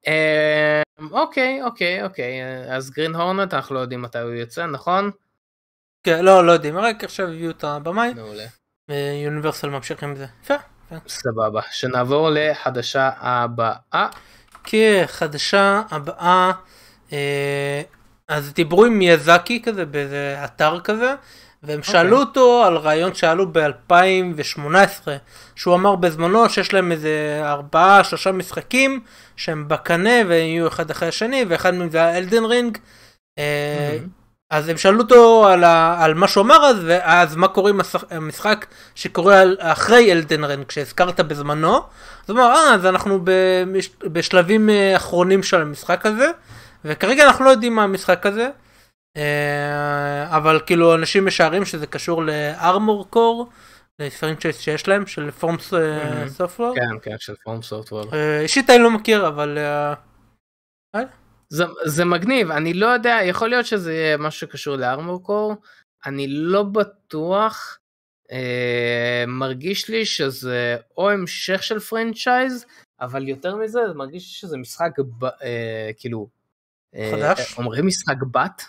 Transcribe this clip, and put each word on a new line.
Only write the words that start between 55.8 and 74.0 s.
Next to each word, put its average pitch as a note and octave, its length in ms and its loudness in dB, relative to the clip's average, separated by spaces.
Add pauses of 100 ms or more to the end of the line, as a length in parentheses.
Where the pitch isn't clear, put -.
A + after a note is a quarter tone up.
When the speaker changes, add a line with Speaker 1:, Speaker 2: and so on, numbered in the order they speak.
Speaker 1:
מהמם. D3+ 200 -6
Speaker 2:
סופטוור. A#3 460 -6
Speaker 1:
כן, A2+ 360 -6
כן, G#2+ 80 -10
של - 140 -16 (100)
פורם A2+ 180 -10
סופטוור. G#2+ 520 -12
Speaker 2:
אה, D3+ 280 -2
אישית A#3+ 280 0
אני A#3+ 100 10
לא A#3 120 6
מכיר, G#3+ 360 0
אבל, D3 300 -4
אה, D3 360 -4 (1000)
אה? A3 60 -4 (480)
Speaker 1:
זה, D#3+ 140 -4 (220)
זה D#3 200 -2
מגניב, F3+ 460 0
אני D#3 220 -4
לא G3 120 0
יודע, A#3+ 380 0
יכול F#3 260 -2
להיות A#3+ 160 0
שזה F3 280 -4
יהיה D#3 240 0
משהו D3+ 220 -6
שקשור C#3+ 360 -8
לארמור D3+ 480 -6
קור, G#3 320 -4 (500)
אני C#3 220 -6
לא E3 360 -2
בטוח, G3+ 1120 -4 (540)
אה, A#2+ 960 -2
מרגיש C3 600 -8
לי A3 160 -4
שזה B2+ 680 -4 (220)
או G3 140 0
המשך F#3+ 520 -4
של G#3+ 160 -6
פרנצ'ייז, A#3+ 840 -4 (360)
אבל C3+ 260 -8
יותר E3+ 280 -8
מזה, A3 320 -6
זה F3 60 -8
מרגיש D3 300 -14